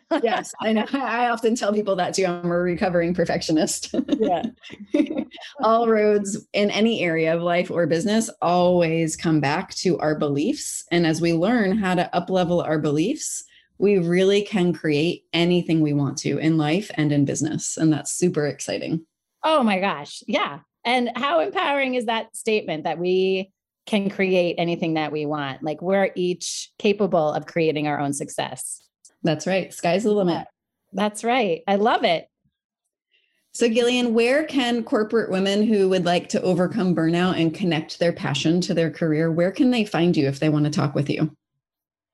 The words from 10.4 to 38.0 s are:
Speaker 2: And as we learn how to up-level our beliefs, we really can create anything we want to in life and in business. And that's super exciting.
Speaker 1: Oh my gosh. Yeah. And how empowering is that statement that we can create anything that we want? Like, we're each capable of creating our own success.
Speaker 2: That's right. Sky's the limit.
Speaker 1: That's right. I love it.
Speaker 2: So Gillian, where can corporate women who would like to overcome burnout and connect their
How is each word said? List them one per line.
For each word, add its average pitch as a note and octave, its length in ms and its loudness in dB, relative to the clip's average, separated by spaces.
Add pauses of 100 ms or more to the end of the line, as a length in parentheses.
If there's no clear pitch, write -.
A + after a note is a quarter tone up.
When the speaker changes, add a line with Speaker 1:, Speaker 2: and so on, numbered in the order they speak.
Speaker 2:
And E3+ 140 2
as D#3+ 160 0
we E3+ 100 2
learn F#3+ 460 2
how F#3 160 0
to F3 200 -2
up-level F3 460 0
our D#3+ 180 0
beliefs, D#3 640 -2 (360)
we G3 200 4
really F#3 440 4
can F3+ 320 0
create D#3 580 0
anything E3+ 480 2
we D3 140 2
want C#3 240 -2
to C#3 200 -2
in D#3+ 200 2
life D#3 360 0
and D3+ 160 0
in C#3+ 140 2
business. - 540 -4
And D#3+ 140 4
that's - 200 -4
super D#3 340 0
exciting. - 580 -6 (380)
Speaker 1:
Oh D#4 200 2
my G#3 180 2
gosh. E3 480 -6
Yeah. G3 320 -4 (240)
And B3 320 0
how C#4 240 0
empowering C#4+ 540 -2
is B3 120 -2
that A3+ 300 -4
statement F#3 480 -2
that D#3+ 140 -4
we F#3 520 0 (360)
can G3 240 0
create F#3 480 0
anything E3+ 360 -2
that D#3 160 -2
we D3+ 160 -4
want? C#3+ 360 -6
Like, D3+ 200 -6
we're F#3+ 320 2
each - 640 -6
capable F3+ 540 2
of D3+ 140 -6
creating D3+ 420 -2
our C#3+ 100 -2
own C#3+ 140 -2
success. - 760 -10 (380)
Speaker 2:
That's D3+ 220 0
right. F#3 280 -2
Sky's F3+ 300 0
the G#3+ 80 2
limit. F3 340 0 (460)
Speaker 1:
That's G#3 320 -4
right. A3+ 420 0
I G3+ 100 2
love C4 280 2
it. E3+ 240 0 (1300)
Speaker 2:
So A#3 140 2
Gillian, A#3+ 460 2
where B3 300 2
can A#3+ 380 -2
corporate A3 480 0
women G3 360 2
who G3+ 240 4
would F#3 160 2
like F3 240 0
to F#3 120 0
overcome F3+ 520 2
burnout E3+ 440 2
and E3 140 2
connect D#3+ 460 -2
their E3+ 140 2